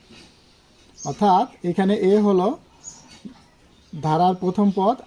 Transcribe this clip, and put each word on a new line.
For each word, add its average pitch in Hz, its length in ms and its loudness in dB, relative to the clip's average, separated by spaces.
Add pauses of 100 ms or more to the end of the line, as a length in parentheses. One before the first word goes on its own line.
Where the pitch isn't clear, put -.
(1040)
অর্থাৎ 196 440 0 (160)
এখানে 190 300 0
এ 202 260 2
হলো 202 380 0 (1400)
ধারার 165 320 0
প্রথম 185 400 0
পদ, 202 220 0 (100)